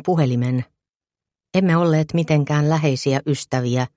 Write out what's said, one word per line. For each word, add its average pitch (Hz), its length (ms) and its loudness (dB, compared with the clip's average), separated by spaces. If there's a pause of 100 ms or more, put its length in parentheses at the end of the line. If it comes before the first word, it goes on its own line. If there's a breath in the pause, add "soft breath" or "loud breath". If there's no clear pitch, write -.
puhelimen. 127 600 0 (880)
Emme 185 240 2
olleet 160 360 2
mitenkään 151 560 0
läheisiä 139 560 0
ystäviä, 127 720 -2